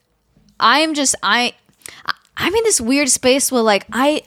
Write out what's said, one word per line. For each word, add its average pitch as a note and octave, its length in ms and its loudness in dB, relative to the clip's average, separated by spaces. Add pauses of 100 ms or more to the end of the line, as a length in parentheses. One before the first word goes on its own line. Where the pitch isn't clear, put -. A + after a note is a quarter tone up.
(600)
I'm D4+ 340 2
just, C#4 280 -2
I, A3+ 320 0 (840)
I'm - 180 -2
in A4+ 100 0
this G#4+ 160 0
weird C4+ 300 0
space C4 420 0
where, A#3+ 100 2
like, G#3 300 2
I C#4+ 340 0